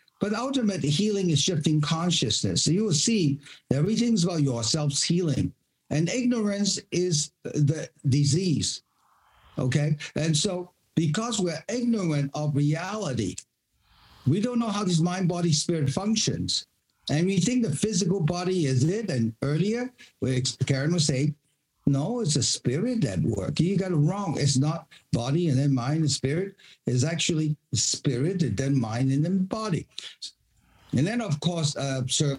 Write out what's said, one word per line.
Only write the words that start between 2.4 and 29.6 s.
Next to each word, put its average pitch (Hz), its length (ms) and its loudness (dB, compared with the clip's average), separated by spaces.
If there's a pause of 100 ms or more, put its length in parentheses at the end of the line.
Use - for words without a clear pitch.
So 147 80 2
you 208 140 2
will 190 80 0
see 160 460 2 (300)
that 131 80 2
everything's 220 460 2
about 175 180 0
yourself's 135 640 0
healing, 156 500 0 (360)
and 156 200 2
ignorance 214 720 0 (120)
is 175 400 0 (120)
the 151 460 0 (180)
disease, 143 760 2 (760)
okay? 143 380 0 (180)
And 160 200 0
so 175 360 -2 (240)
because 208 460 0
we're 170 260 -2
ignorant 196 680 0
of 151 220 -2
reality, 156 800 -2 (920)
we 156 140 4
don't 240 200 0
know 226 100 0
how 202 160 -2
this 170 160 2
mind, 175 260 0
body, 175 240 0
spirit 151 380 0
functions. 160 760 -2 (420)
And 151 160 2
we 196 140 2
think 247 240 2
the 180 120 0
physical 190 460 0
body 175 440 0
is 131 200 2
it. 202 240 -2
And 113 320 -2
earlier, 208 500 -2 (280)
where 127 200 0 (260)
Karen 143 280 0
was 156 120 2
saying, 147 300 0 (500)
"No, 170 360 0
it's 151 160 0
a 113 60 0
spirit 208 600 -2
at 139 180 -2
work." 101 380 -2
You 185 160 2
got 185 160 -2
it 175 40 0
wrong. 175 440 0
It's 139 160 2
not 151 320 0 (240)
body 147 380 0
and 127 100 2
then 143 160 2
mind 135 240 0
and 151 100 2
spirit. 170 460 -2 (320)
It's 123 160 2
actually 156 540 0 (160)
spirit 147 680 0
and 113 140 -2
then 135 240 0
mind 120 320 0
and 143 140 2
then 190 140 2
body. 208 460 -2 (1080)